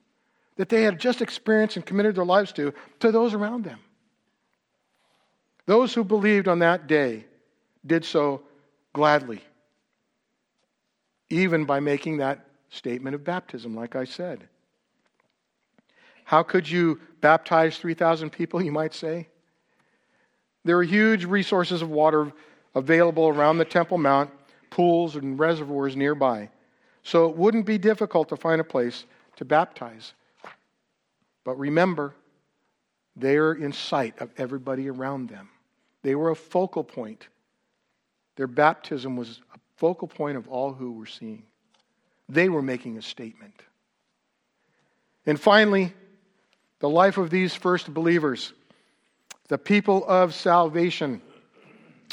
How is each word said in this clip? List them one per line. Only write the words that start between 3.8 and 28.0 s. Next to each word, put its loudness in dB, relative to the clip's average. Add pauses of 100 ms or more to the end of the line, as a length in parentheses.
Those 4
who 0
believed 2
on 2
that 2
day 0 (600)
did 0
so -2 (520)
gladly, 2 (1900)
even 0
by 0
making -2
that -4 (240)
statement -8
of -12
baptism, -8
like -10
I -6
said. -12 (1800)
How 2
could -2
you 0 (200)
baptize 2
three -6
thousand 0
people, -6
you -4
might -4
say? -8 (1400)
There 4
are 4
huge 2
resources -2
of -8
water 2 (420)
available 4
around 4
the 2
Temple 0
Mount, 2 (400)
pools 2
and -6
reservoirs -2
nearby. 0 (540)
So 4
it -4
wouldn't 2
be 0
difficult 0